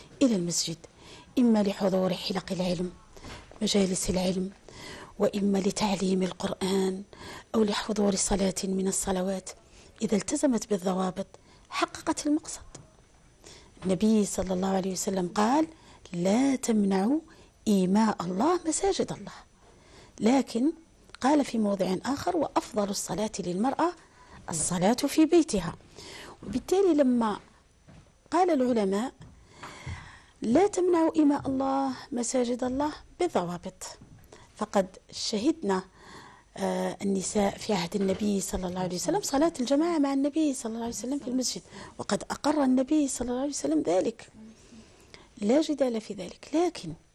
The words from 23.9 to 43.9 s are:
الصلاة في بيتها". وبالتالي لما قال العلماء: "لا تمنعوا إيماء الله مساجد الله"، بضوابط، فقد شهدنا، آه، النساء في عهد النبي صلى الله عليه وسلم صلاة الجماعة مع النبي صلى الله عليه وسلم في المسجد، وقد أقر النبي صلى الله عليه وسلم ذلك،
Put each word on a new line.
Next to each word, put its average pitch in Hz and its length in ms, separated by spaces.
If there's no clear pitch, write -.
الصلاة 175 440
في 294 320
بيتها". 285 500
وبالتالي 359 500
لما 247 440
قال 349 180
العلماء: 240 600
"لا 302 260
تمنعوا 349 480
إيماء 285 320
الله 269 440
مساجد 240 520
الله"، 269 280
بضوابط، 185 640
فقد 202 300
شهدنا، 208 720
آه، 185 440
النساء 196 560
في - 160
عهد 170 220
النبي 196 460
صلى 190 260
الله 185 120
عليه 185 160
وسلم 311 260
صلاة 320 380
الجماعة 302 380
مع 277 160
النبي 285 400
صلى 233 160
الله 226 140
عليه 233 100
وسلم 254 260
في - 80
المسجد، 247 340
وقد - 340
أقر 302 320
النبي 262 440
صلى 247 220
الله 247 100
عليه 285 100
وسلم 285 320
ذلك، 320 480